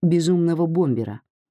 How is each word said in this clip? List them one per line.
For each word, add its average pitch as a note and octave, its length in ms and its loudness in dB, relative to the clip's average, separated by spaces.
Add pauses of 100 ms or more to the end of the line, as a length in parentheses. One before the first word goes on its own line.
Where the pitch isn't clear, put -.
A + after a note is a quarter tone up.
безумного E3+ 640 2
бомбера B2+ 560 -2 (280)